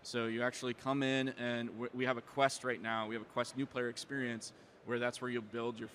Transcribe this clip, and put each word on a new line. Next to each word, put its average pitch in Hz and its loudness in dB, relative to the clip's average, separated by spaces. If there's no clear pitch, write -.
So 117 0
you 113 0
actually 123 0
come 135 0
in, 131 4
and 120 0
w-, 117 -4
we 127 0
have 127 4
a 120 -4
quest - 2
right 120 0
now. 113 0
We 110 -2
have 110 -4
a 107 -10
quest - 0
new 135 0
player 123 0
experience 120 -4
where 120 0
that's 120 0
where 127 -2
you'll 120 0
build 113 -2
your 113 -8